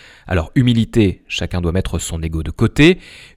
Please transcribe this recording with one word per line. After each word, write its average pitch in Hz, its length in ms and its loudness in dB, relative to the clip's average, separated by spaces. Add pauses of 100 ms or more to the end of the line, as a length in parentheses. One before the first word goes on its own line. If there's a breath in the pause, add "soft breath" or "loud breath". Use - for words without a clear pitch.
(260 loud breath)
Alors, 85 300 -2
humilité, 113 720 2
chacun - 320 -6
doit 85 100 -2
mettre 90 300 -2
son 82 200 -8
ego 80 220 -6
de 76 80 -8
côté. 143 480 2 (380 loud breath)